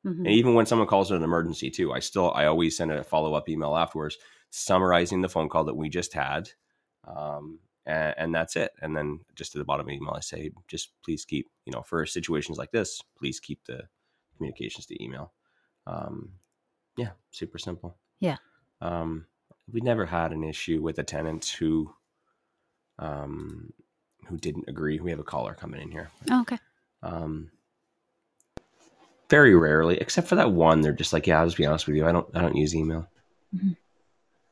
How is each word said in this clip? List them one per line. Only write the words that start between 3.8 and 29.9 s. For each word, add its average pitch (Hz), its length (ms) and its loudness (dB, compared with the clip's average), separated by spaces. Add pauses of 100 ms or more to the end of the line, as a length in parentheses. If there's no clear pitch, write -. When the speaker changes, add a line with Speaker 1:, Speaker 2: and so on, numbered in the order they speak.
Speaker 2:
summarizing 90 720 2
the 92 80 0
phone 80 200 -2
call 80 160 0
that 71 120 -4
we 78 120 -6
just 82 260 -6
had. 71 360 -4 (560)
Um, 76 520 -12 (280)
a-, 78 320 -2
and 82 160 -2
that's 82 220 -2
it. - 240 -2
And 78 160 -6
then 73 240 -6 (140)
just - 200 -14
at 76 40 -6
the 73 80 -6
bottom 71 180 -2
of 69 40 -10
the 71 80 -8
email, 76 200 -8
I 78 40 -10
say, 78 300 -10 (180)
"Just - 220 -12 (120)
please 80 240 -8
keep, 71 240 -6 (160)
you 65 60 -12
know, 60 100 -10
for 80 240 -4
situations 78 500 -4
like - 140 -10
this, - 320 -4 (160)
please 67 220 -8
keep - 260 -14
the 60 220 -14 (480)
communications - 500 -12
to - 180 -14
email." 64 280 -14 (540)
Um, - 460 -12 (640)
yeah, 117 140 -6 (220)
super - 260 -14
simple. 90 400 -12 (220)
Speaker 1:
Yeah. 160 160 -2 (440)
Speaker 2:
Um, 82 460 -6 (440)
we 113 100 -4
never 113 260 0
had 82 260 -2
an 78 120 -6
issue 78 360 -4
with 80 180 -4
a 78 40 -4
tenant 78 560 -6
who, 80 340 0 (1040)
um, 73 760 -10 (560)
who 87 80 -10
didn't 78 320 -8
agree. 76 320 -4
We 87 100 -6
have 80 100 -6
a 73 40 -12
caller 60 300 -6
coming - 280 -14
in - 80 -14
here. 82 200 -12 (200)
Speaker 1:
Oh, 247 120 4
okay. 233 160 -6 (440)
Speaker 2:
Um, 82 480 -8 (1800)
very 143 240 12
rarely, 82 440 6